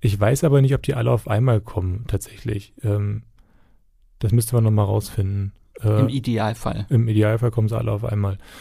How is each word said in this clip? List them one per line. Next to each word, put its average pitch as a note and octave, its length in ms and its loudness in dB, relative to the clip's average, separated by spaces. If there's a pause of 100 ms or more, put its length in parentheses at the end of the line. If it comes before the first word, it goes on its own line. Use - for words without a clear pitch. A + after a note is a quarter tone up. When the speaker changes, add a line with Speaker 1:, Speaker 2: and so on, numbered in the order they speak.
Speaker 1:
Ich G2+ 180 0
weiß A2 260 2
aber C#3 160 6
nicht, C3+ 140 4
ob B2+ 80 -2
die C#3+ 120 -2
alle A#2+ 160 0
auf A#2+ 180 0
einmal A2 320 2
kommen, F#2+ 460 -4
tatsächlich. - 760 -8
Ähm, G#2 400 -2 (960)
das G#2+ 140 0
müsste A#2 220 2
man A#2 100 4
noch A2 80 4
mal G#2+ 120 4
rausfinden. G2 680 -2 (300)
Äh, G#2+ 180 2
Speaker 2:
Im C3 80 4
Idealfall. A2+ 800 -4
Speaker 1:
im A#2 200 2
Idealfall A2 420 2
kommen A2 180 0
sie A2+ 100 -4
alle A2 140 -4
auf G#2 120 -6
einmal. G2+ 340 -2 (220)